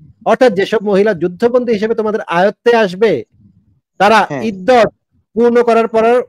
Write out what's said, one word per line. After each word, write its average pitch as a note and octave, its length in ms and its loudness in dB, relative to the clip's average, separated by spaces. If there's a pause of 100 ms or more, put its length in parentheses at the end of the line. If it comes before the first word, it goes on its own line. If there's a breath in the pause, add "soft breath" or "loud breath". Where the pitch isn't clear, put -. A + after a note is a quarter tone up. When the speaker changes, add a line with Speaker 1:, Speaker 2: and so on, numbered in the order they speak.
(260)
Speaker 1:
অর্থাৎ A3+ 280 2
যেসব G3 300 -2
মহিলা G3+ 300 0
যুদ্ধবন্দী A3+ 580 -2
হিসেবে A3 240 -4
তোমাদের G#3+ 260 -4
আয়ত্তে G#3 540 0
আসবে, F#3+ 480 0 (720)
তারা G3+ 320 4
Speaker 2:
হ্যাঁ। C#3 120 -8
Speaker 1:
ইদ্যত G#3+ 460 0 (460)
পূর্ণ A#3+ 300 2
করার A3+ 240 0
পর, A3+ 420 0